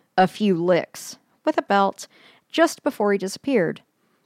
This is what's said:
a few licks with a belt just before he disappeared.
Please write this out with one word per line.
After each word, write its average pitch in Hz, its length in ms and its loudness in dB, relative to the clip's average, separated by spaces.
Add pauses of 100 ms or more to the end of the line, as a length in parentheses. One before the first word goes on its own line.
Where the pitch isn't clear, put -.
(180)
a 185 100 6
few 196 280 0
licks 170 640 -2 (260)
with 311 140 -2
a 330 40 -4
belt 196 460 -2 (420)
just - 320 0
before 208 300 -2
he 202 60 0
disappeared. 190 640 -2 (440)